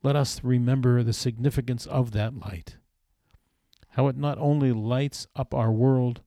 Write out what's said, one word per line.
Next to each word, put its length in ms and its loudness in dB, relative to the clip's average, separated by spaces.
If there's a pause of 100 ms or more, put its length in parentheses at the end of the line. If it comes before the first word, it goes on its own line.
let 140 2
us 280 -2
remember 600 2
the 100 0
significance 720 -2
of 280 -2
that 260 -2
light, 380 -12 (1120)
how 180 0
it 100 -2
not 220 -4
only 320 2
lights 640 -2
up 180 -6
our 180 0
world 560 2